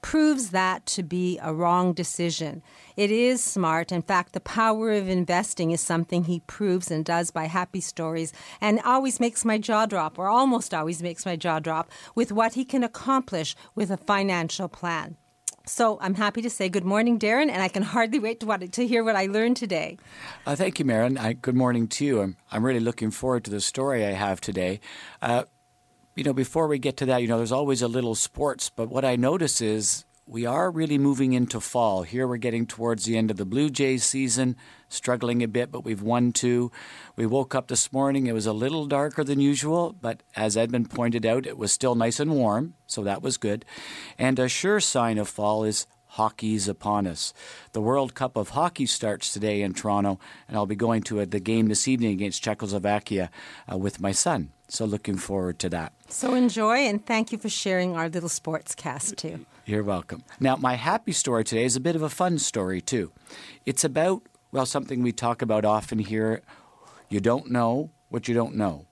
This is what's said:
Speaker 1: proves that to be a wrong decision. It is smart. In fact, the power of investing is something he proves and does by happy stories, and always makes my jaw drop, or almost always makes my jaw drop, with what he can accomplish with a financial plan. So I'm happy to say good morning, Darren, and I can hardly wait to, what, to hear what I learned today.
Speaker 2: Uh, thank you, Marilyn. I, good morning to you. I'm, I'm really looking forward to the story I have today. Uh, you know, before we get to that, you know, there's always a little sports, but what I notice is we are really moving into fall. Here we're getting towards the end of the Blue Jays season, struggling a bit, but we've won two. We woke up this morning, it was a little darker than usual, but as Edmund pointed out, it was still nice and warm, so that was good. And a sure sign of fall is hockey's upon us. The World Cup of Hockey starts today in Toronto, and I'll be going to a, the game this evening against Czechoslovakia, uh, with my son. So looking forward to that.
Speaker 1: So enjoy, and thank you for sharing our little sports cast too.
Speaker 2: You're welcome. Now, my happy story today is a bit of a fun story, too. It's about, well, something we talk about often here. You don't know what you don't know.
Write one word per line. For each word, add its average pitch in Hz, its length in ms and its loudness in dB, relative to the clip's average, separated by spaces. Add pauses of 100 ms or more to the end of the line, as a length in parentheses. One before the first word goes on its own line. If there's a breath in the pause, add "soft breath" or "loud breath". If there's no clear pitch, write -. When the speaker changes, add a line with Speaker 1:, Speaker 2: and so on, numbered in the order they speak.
Speaker 1:
proves 302 480 2
that 185 380 0
to - 160 -2
be 180 380 0
a 160 120 -4
wrong 175 400 4
decision. 165 680 -4 (360 loud breath)
It 202 140 2
is 240 300 4
smart. 170 520 0
In 175 80 0
fact, 180 320 0
the 185 80 -6
power 220 500 2
of 202 160 0
investing 180 640 0
is 170 80 0
something 170 460 0
he 175 160 -2
proves 185 500 -2
and 156 140 -2
does 170 260 0
by 160 140 -4
happy 180 360 -4
stories, 165 520 -6 (260 loud breath)
and 214 240 2
always 262 360 2
makes 233 260 0
my 220 120 2
jaw 220 280 2
drop, 175 340 -2
or 185 80 0
almost 240 460 4
always 160 280 -2
makes 170 240 -6
my 180 120 -2
jaw 160 220 0
drop, 160 300 -2 (240 loud breath)
with 226 200 0
what 226 220 2
he 262 100 -2
can 262 180 0
accomplish 233 720 -2 (200 loud breath)
with 208 140 -2
a 190 80 -2
financial 190 680 0
plan. 165 480 -6 (520)
So - 320 2
I'm 190 140 0
happy 208 300 0
to 240 60 -2
say 190 200 -2
good 180 160 0
morning, 220 320 4
Darren, 226 320 4
and 190 140 0
I 185 60 2
can 196 120 -2
hardly 226 380 2
wait 220 220 -2
to, 226 40 -6
what, 185 260 -2
to 247 140 0
hear 233 180 2
what 220 120 2
I 196 100 2
learned 220 320 2
today. 185 400 -4 (480 loud breath)
Speaker 2:
Uh, 143 100 0
thank 180 220 0
you, 147 80 0
Marilyn. 123 320 4
I, 113 160 0
good 127 220 0
morning 123 320 4
to - 180 -2
you. 123 160 4
I'm, 95 160 -2 (140)
I'm 107 120 0
really 127 160 2
looking 113 300 0
forward 123 360 -2
to 104 60 -8
the 101 100 -2
story 131 440 0
I 101 60 0
have 95 280 0
today. 92 400 -2 (440 loud breath)
Uh, 120 220 2 (680)
you 156 80 -4
know, 139 100 2
before 135 340 0
we 147 100 2
get 131 200 -2
to 139 100 -2
that, 127 160 4
you 117 40 0
know, 117 100 2
there's 113 140 0
always 135 300 2
a 123 60 0
little 117 260 0
sports, 127 560 -2
but 113 200 -6
what 131 140 0
I 127 120 4
notice 143 440 2
is 110 460 0 (220)
we 117 180 -6
are 160 260 0
really 160 260 0
moving 135 360 4
into 123 260 0
fall. 107 420 2
Here 123 260 -2
we're 123 100 -2
getting 117 280 0
towards 113 400 -2
the 113 100 2
end 110 140 4
of 101 80 -2
the 101 80 -2
Blue 135 240 2
Jays 131 340 0
season, 127 520 0 (340 loud breath)
struggling 120 540 0
a 113 40 0
bit, 120 240 -2
but 123 140 -10
we've 110 160 -4
won 120 300 2
two. 123 400 2 (440 loud breath)
We 113 120 0
woke 127 260 0
up 131 140 0
this - 260 -2
morning, 139 320 2
it 120 80 0
was 110 140 0
a 110 60 0
little 143 340 -2
darker 147 360 0
than 139 160 0
usual, 151 600 2
but 113 220 -6 (120)
as 107 220 2
Edmund 117 320 2
pointed 117 380 0
out, 127 180 2
it 131 140 -8
was 104 120 -2
still 127 220 2
nice 117 260 2
and 151 120 2
warm, 131 420 2 (140)
so - 160 -6
that 98 180 -2
was 127 160 -2
good. 107 280 -2 (520 loud breath)
And 127 220 2
a 127 100 2
sure 202 300 2
sign 117 400 2
of 101 100 -4
fall 107 340 0
is 107 220 0 (220)
hockey's 107 600 0
upon 104 380 0
us. 85 260 -6 (420 loud breath)
The 110 80 -2
World 127 340 2
Cup 127 200 -4
of 104 140 -2
Hockey 151 380 0
starts - 440 -2
today 104 300 -2
in 95 120 -2
Toronto, 101 440 0 (300 loud breath)
and 107 100 -4
I'll 104 80 2
be 101 100 -2
going 113 280 0
to 107 160 -2
a, 101 80 0
the 98 120 -2
game 110 280 2
this 107 200 0
evening 117 260 2
against 95 280 -4
Czechoslovakia, 101 880 -2 (420 loud breath)
uh, 95 60 -4
with 95 220 -4
my 98 120 0
son. 98 420 0 (140)
So - 180 -4
looking 104 320 -4
forward 92 420 -4
to 92 100 -4
that. 82 240 -6 (140)
Speaker 1:
So 254 260 -2
enjoy, 240 540 2
and 208 180 -2
thank 226 260 0
you 226 60 -4
for 220 120 -6
sharing 180 460 0
our 165 140 -2
little 170 200 -4
sports - 440 -6
cast - 440 -6
too. 160 280 -10 (200)
Speaker 2:
You're 104 180 -2
welcome. 90 400 -4 (160)
Now, 131 160 2
my 127 200 0
happy 175 360 -2
story 120 320 0
today 113 220 0
is 123 100 2
a 131 40 0
bit 160 160 0
of 156 80 0
a 151 60 -2
fun 180 280 0
story, 92 440 -2
too. 101 300 -2 (540 loud breath)
It's 135 180 -2
about, 160 380 0 (300)
well, 131 140 0
something 131 360 -4
we 120 100 2
talk 120 300 -2
about 110 240 2
often 107 340 2
here. 110 420 -2 (680 loud breath)
You 104 100 0
don't 117 300 2
know 123 400 0 (200)
what - 180 -6
you 120 80 0
don't 117 200 0
know. 87 360 -2